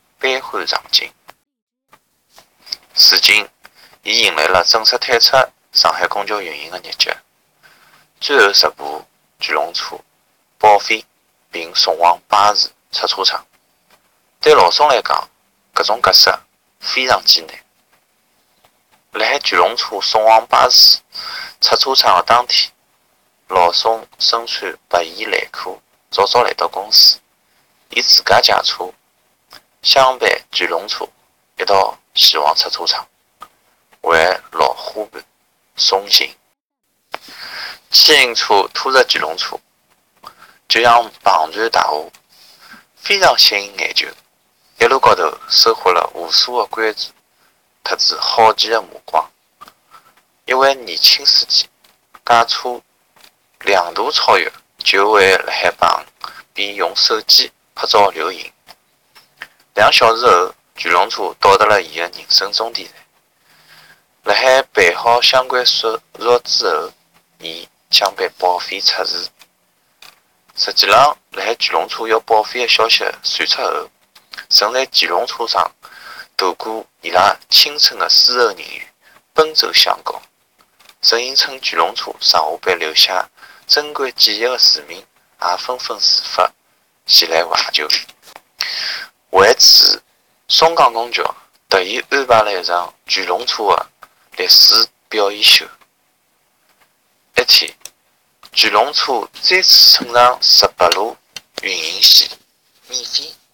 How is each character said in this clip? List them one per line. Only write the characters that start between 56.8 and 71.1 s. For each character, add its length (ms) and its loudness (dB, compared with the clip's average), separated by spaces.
手 260 0
机 300 0
拍 120 -6
照 220 4
留 220 -6
影。 200 -16
两 180 4
小 220 4
时 100 -2
后， 280 4
巨 140 -8
龙 200 2
车 300 -8
到 180 6
达 80 4
了 160 2
伊 160 -12
的 60 -6
人 260 -12
生 220 -2
终 200 -4
点 200 -12
站。 60 -20
辣 120 0
海 260 4
办 340 2
好 260 2
相 260 2
关 180 -2
手 340 -2
续 240 2
之 240 -2
后， 240 -4
伊 280 -16
将 240 0
被 140 -4
报 220 0
废 200 -10
出 260 -4
市。 240 -8
实 180 -6
际 140 0
上， 300 4